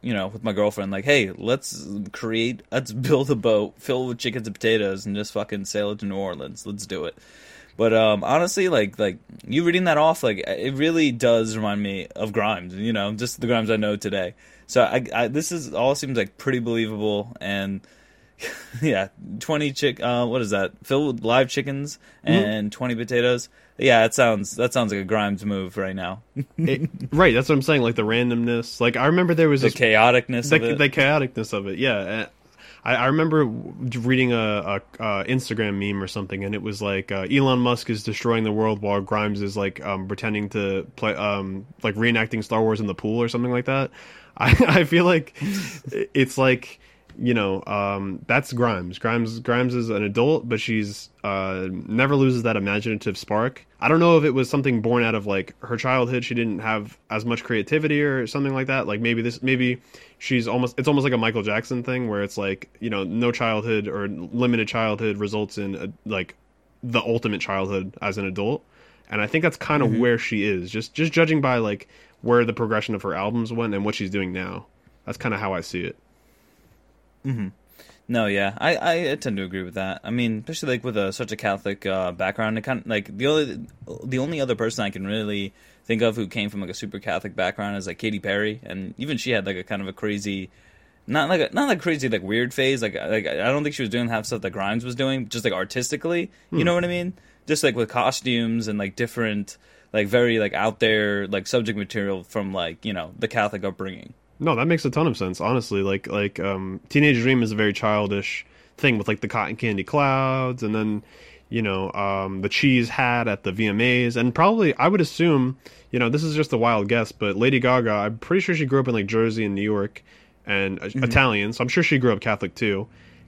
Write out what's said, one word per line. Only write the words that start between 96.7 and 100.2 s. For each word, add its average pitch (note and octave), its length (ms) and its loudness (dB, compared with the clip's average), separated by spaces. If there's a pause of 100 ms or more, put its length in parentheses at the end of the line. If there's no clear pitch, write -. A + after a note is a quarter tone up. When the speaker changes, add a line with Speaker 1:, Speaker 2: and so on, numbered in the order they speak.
Speaker 1:
what F3 100 0
I F3 40 -4
mean? F3 240 -4 (340)
Just, D3+ 160 0
like, B2+ 120 2
with A#2 140 -2
costumes A#2 800 -2
and, G#2 100 -4
like, G2+ 180 -6
different, A2 640 -4 (360)
like, G#2+ 140 2
very, A#2+ 300 4